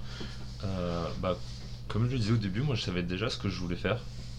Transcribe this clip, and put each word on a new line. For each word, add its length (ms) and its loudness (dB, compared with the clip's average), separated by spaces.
Euh, 400 0
bah, 180 2
comme 200 4
je 60 0
le 60 2
disais 140 4
au 60 8
début, 240 2
moi 120 2
je 80 0
savais 220 2
déjà 260 0
ce 60 -2
que 120 0
je 120 0
voulais 160 0
faire. 240 2